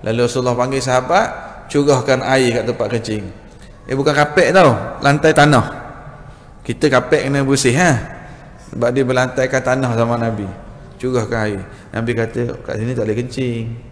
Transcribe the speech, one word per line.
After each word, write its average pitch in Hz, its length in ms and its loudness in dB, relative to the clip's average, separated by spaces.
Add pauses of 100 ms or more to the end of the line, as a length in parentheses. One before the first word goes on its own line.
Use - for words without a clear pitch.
Lalu 117 240 0
Rasulullah 123 280 0
panggil 131 280 -2
sahabat, 131 440 2 (440)
"Curahkan 135 480 2 (160)
air 123 240 2
kat 107 80 -4
tempat 113 240 -4
kencing." 107 320 -4 (640)
Eh, 131 80 -2
bukan 139 160 2
kapek 147 400 2
tau, 156 480 4
lantai 147 320 4
tanah. 143 340 6 (920)
Kita 135 320 0
kapek 127 360 2
kena 139 120 0
bersih, 135 400 2
ha? 180 120 4 (760)
Sebab 120 220 -2
dia 135 160 2
berlantaikan 127 560 0
tanah 127 320 0
zaman 117 240 0
Nabi. 107 260 -4 (540)
Curahkan 117 480 -2
air. 98 120 -4 (360)
Nabi 117 160 -2
kata, 117 480 -4
"Kat - 160 -8
sini 113 160 -4
tak 123 160 -2
boleh 107 160 -2
kencing." 123 400 -6 (280)